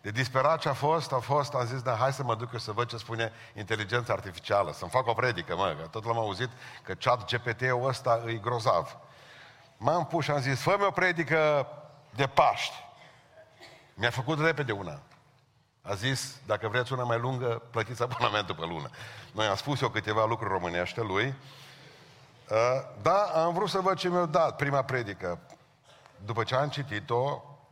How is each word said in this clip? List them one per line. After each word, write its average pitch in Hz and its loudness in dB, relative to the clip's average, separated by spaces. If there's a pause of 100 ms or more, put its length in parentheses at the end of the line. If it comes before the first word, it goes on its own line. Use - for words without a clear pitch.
De 104 -8
disperat 135 2
ce - -2
a 143 2
fost, 147 2
a 135 2
fost, 139 0
am 123 0
zis: 123 -6
„Da, 120 0
hai 131 2
să 135 -6
mă 120 0
duc 120 -8
eu 117 -6
să 107 -8
văd 117 0
ce 120 -10
spune 113 -4 (220)
inteligența 107 0
artificială, 101 0
să-mi 85 -8
fac 127 2
o 117 2
predică, 104 0
mă, 87 0
că 82 -10
tot 107 -8
l-am 113 0
auzit 110 -2 (320)
că 95 -8
chat 120 0
G 123 0
P 120 -2
T-ul 127 0
ăsta 117 2
e 113 -4
grozav.” 110 0 (800)
M-am 151 2
pus 160 0
și 147 -2
am 147 2
zis: 131 0
„Fă-mi 202 2
o 190 4
predică 156 2 (480)
de 139 2
Paști.” - 4 (1200)
Mi-a 113 2
făcut 131 -2
repede 151 2
una. 85 -6 (840)
A 98 -4
zis: 127 -4 (120)
„Dacă 107 0
vreți 123 0
una 127 -2
mai 117 2
lungă, 123 -2
plătiți 113 -2
abonamentul 107 0
pe 82 -6
lună.” 80 -6 (420)
Noi 107 2
am 98 4
spus 143 -2
eu 127 2
câteva 107 0
lucruri 110 -2
românește 87 -2
lui. 104 0
Uh, - -10 (460)
da, 185 4 (220)
am 170 2
vrut 190 0
să 190 0
văd 185 2
ce 185 -2
mi-a 175 2
dat 160 2
prima 139 2
predică. 98 -4 (840)
După 113 -2
ce 110 0
am 139 2
citit-o 123 -2 (300)